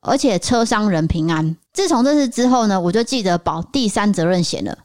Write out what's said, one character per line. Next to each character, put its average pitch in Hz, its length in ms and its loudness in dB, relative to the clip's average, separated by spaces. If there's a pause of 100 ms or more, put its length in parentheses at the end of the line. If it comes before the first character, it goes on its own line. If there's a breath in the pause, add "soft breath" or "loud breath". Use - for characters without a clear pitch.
而 254 160 -2
且 262 220 0
车 233 260 0
伤 214 240 0
人 165 180 0
平 160 240 -2
安。 160 240 -2 (200)
自 381 120 0
从 254 160 2
这 285 120 2
次 285 120 2
之 240 220 0
后 247 180 2
呢， 190 140 0
我 175 100 0
就 220 120 0
记 240 200 -4
得 180 140 0
保 165 240 -4
第 247 260 -2
三 208 240 0
责 180 140 0
任 180 180 2
险 - 220 -4
了 - 100 -8 (100)